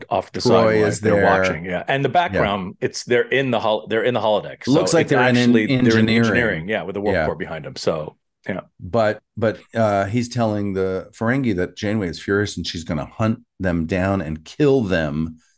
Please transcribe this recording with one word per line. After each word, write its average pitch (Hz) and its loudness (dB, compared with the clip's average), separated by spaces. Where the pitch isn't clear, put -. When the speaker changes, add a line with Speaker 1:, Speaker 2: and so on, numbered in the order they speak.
Speaker 1:
off 95 -2
the 92 -8
Speaker 2:
Troy 110 4
Speaker 1:
side, 104 2
Speaker 2:
is 104 -2
Speaker 1:
they're 104 2
Speaker 2:
there. 101 2
Speaker 1:
watching. 92 2
Yeah. 87 -4
And 139 0
the 131 0
Speaker 2:
Yeah. 110 -4
Speaker 1:
background, 101 0
it's, - -4
they're 117 2
in 131 0
the 113 0
hol-, 107 -2
they're 107 0
in 120 0
the 113 -2
holodeck. 101 0
So 120 2
Speaker 2:
Looks 170 4
like 160 4
Speaker 1:
it's - -2
Speaker 2:
they're 135 4
in 123 4
en-, 120 4
Speaker 1:
actually, 113 4
they're 131 0
in 123 2
Speaker 2:
engineering. 113 4
Speaker 1:
engineering. 101 0
Yeah, 101 -2
with 92 -8
the 101 -6
warp 101 0
Speaker 2:
Yeah. 80 0
Speaker 1:
core 85 -2
behind 80 -10
them. 69 -14
So, 80 -4
yeah. 95 -6
Speaker 2:
But, 107 -2
but, 107 -2
uh, 104 2
he's 117 -2
telling 104 -2
the 95 -4
Ferengi 120 0
that 90 -4
Janeway 104 -4
is 80 -10
furious 101 0
and 85 -8
she's 82 -8
gonna 73 -6
hunt 113 -2
them 85 -2
down 95 0
and 78 -8
kill 139 2
them. 80 -2